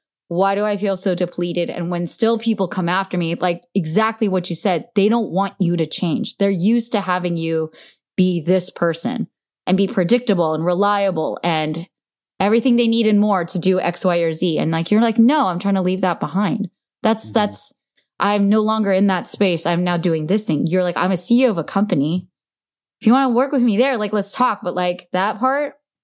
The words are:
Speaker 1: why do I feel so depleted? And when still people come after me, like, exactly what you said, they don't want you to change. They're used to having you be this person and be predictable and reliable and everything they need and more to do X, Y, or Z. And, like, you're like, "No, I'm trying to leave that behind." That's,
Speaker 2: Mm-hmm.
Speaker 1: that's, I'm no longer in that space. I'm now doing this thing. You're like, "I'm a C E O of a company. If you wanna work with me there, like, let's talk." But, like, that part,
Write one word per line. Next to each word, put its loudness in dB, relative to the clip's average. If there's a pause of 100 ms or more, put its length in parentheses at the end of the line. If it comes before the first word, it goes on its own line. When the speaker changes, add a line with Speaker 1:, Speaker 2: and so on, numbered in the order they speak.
(280)
Speaker 1:
why 0
do 0
I -2
feel -2
so -2
depleted? -4
And -6
when -2
still 0
people -2
come -2
after -2
me, -2
like, -2 (100)
exactly 0
what -2
you -6
said, -2
they 4
don't 0
want -2
you 0
to 0
change. -4
They're 2
used 0
to 0
having -2
you -2 (460)
be 2
this 0
person -4 (400)
and 2
be 2
predictable 2
and -4
reliable 0
and -2 (520)
everything 2
they 2
need 2
and 4
more 0
to -6
do 2
X, -2
Y, 2
or 0
Z. -2
And, 0
like, -2
you're 4
like, 2
"No, 4
I'm -4
trying -2
to 0
leave -2
that 0
behind." -2 (320)
That's, 0
Speaker 2:
Mm-hmm. -4
Speaker 1:
that's, -2 (500)
I'm 2
no 4
longer 0
in 4
that -2
space. 0
I'm 2
now 0
doing 0
this 0
thing. 0
You're 0
like, -4
"I'm 0
a 0
C 2
E 4
O 2
of -2
a -4
company. -2 (720)
If -14
you 6
wanna 4
work 0
with 2
me 2
there, 2
like, -4
let's -2
talk." 0
But, -4
like, -2
that 0
part, 0 (300)